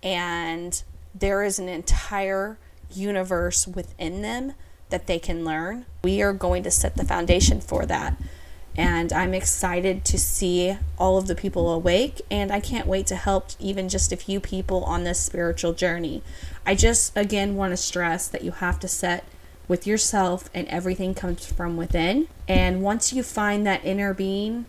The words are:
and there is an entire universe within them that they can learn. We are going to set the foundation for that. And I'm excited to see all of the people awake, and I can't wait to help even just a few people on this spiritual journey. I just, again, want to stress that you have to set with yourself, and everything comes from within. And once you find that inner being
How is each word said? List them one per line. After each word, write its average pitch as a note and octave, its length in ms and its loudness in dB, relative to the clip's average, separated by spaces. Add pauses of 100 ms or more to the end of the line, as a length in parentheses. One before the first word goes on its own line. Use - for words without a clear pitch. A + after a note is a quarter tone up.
and F3 800 -4 (320)
there G3 300 2
is G3+ 160 0
an F#3 80 -6
entire G3 880 0 (320)
universe F#3 760 0
within F3+ 540 -6
them B3 320 -4 (360)
that F3+ 180 -4
they E3+ 120 2
can E3 240 -2
learn. E3+ 420 -4 (160)
We F#3+ 200 2
are G3+ 100 4
going F3+ 320 0
to F3 80 -2
set - 240 2
the - 80 0
foundation F3 560 4
for - 260 -2
that. - 300 0 (600)
And E3+ 340 2
I'm F#3 220 2
excited F#3 720 0
to F#3 120 4
see F3+ 600 2 (200)
all F#3 200 6
of F#3+ 100 2
the F3+ 80 0
people F3 340 0
awake, F3+ 520 4 (100)
and G3+ 200 0
I G3+ 100 2
can't G#3+ 260 -2
wait F#3+ 200 2
to F#3 100 -2
help G3 320 2 (100)
even F#3+ 300 -2
just F#3+ 240 0
a F#3 40 -4
few G3 220 -2
people F#3 460 -2
on F3 180 0
this F3 160 0
spiritual E3+ 540 0
journey. E3+ 480 -2 (440)
I G3 100 4
just, A3+ 420 4
again, G3+ 400 0
want F#3+ 160 0
to F3+ 40 -2
stress F3 520 -2
that - 160 -6
you F3 60 -4
have F3+ 280 -2
to F#3 80 -6
set F3+ 380 -2 (420)
with F3 180 0
yourself, G3 680 2
and F3+ 140 -4
everything F#3 460 -2
comes F3 320 -4
from E3+ 320 -2
within. F3 500 2 (200)
And F#3 340 4
once G#3+ 320 0
you B3+ 100 0
find G#3 420 0
that G3 200 0
inner G3 280 0
being G3+ 560 -2